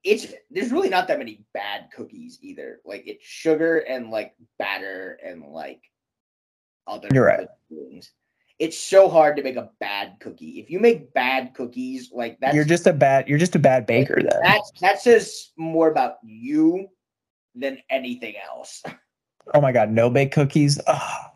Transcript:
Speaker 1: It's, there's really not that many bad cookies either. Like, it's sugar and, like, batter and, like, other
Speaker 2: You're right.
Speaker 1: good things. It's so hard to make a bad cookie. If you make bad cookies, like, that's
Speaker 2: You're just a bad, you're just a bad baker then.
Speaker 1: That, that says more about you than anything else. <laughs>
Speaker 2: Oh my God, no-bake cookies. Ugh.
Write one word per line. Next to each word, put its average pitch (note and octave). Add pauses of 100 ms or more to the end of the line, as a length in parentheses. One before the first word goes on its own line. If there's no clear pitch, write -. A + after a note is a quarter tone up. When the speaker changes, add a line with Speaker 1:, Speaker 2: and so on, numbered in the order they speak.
Speaker 1:
It's, A3 (160)
there's G#3
really F4+
not F#3
that C#3+
many G#2+
bad G2+
cookies -
either. D2+
Like, G2+
it's -
sugar D#3+
and, B2
like, G#2+ (240)
batter F#2+
and, E2+
like, D2 (1040)
other G#2+
Speaker 2:
You're C3
right. - (220)
Speaker 1:
good -
things. - (460)
It's -
so F#3+
hard D#3
to C#3
make B2+
a G#2+ (100)
bad G2+
cookie. D#2+
If G#2+
you F3+
make A3
bad B2+
cookies, B2+
like, A#2
that's C#3
Speaker 2:
You're D3+
just E3+
a F3+
bad, C3+
you're D3
just F3
a E3
bad C3
baker B2
then. -
Speaker 1:
That, G3+ (200)
that F#3+
says -
more D#3+
about C3+
you D3+ (680)
than C3+ (120)
anything B2 (140)
else. -
<laughs> - (640)
Speaker 2:
Oh D3
my C3+
God, A2+
no-bake B2
cookies. C#3+
Ugh. -